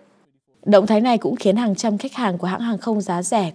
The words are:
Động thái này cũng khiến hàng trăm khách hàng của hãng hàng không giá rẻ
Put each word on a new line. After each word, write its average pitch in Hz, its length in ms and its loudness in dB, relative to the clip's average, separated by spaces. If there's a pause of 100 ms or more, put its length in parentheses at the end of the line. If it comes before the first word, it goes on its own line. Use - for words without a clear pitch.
(640)
Động 202 220 6
thái 214 140 4
này 240 160 2
cũng - 180 -4
khiến 202 200 2
hàng 226 200 0
trăm 208 220 -2
khách 269 160 -10
hàng 208 240 -4
của 175 100 -6
hãng 190 140 -4
hàng 233 160 -2
không 214 240 -2
giá 180 220 -4
rẻ 180 320 -2